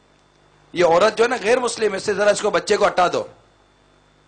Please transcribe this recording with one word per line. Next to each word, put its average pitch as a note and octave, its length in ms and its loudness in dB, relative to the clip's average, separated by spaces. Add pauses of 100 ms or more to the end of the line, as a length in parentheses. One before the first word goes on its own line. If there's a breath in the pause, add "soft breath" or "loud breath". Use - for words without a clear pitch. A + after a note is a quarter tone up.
(760)
ये E3 100 0
औरत F#3 320 4
जो A3 80 2
है B3 60 0
ना, B3+ 80 -2
गैर A3 220 0
मुस्लिम A3 320 -2
है, F#3+ 40 -6
इससे G3+ 180 -4
जरा G#3 160 0
इसको, G3+ 200 0
बच्चे E3+ 260 0
को G#3 80 0
हटा F3+ 240 2
दो। C3+ 120 -2 (1080)